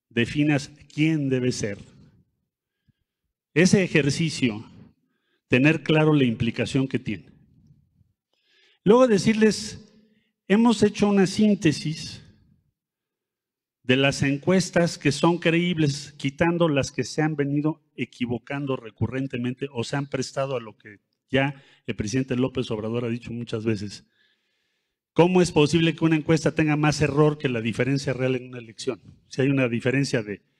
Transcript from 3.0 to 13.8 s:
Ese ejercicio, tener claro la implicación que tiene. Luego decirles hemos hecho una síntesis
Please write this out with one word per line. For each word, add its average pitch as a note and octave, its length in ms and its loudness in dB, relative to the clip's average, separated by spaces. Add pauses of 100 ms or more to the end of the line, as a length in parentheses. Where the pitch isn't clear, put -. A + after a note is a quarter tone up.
Ese F#3 280 6
ejercicio, C#3 800 0 (840)
tener D3 340 4
claro D#3 320 4
la C#3+ 120 4
implicación A#2 600 -2
que B2+ 120 -4
tiene. G2+ 320 -10 (1500)
Luego B3 240 6
decirles G#3+ 840 0 (580)
hemos A3 360 4
hecho G#3 240 2
una G3 200 4
síntesis F#3 920 0 (1600)